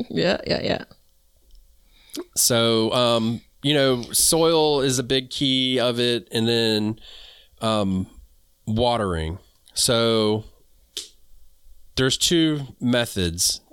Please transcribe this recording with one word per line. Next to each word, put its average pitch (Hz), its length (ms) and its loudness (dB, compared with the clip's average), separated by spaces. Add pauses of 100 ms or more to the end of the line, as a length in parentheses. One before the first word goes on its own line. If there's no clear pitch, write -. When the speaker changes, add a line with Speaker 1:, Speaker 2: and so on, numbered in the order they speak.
Speaker 1:
<laughs> - 60 -14
Yeah, 170 360 -2
yeah, - 160 -2
yeah. - 220 -4 (1500)
Speaker 2:
So, 117 560 2
um, 117 480 0 (220)
you 143 120 0
know, 135 280 2 (100)
soil 160 680 2
is 131 180 0
a 131 40 -2
big 127 280 -2
key 131 500 0
of 120 180 0
it, 120 320 -2
and 113 160 0
then, 113 520 0 (600)
um, 101 460 0 (600)
watering. 104 720 0 (360)
So 110 680 0 (1500)
there's 131 200 2
two 160 440 0 (200)
methods. 107 800 -2 (120)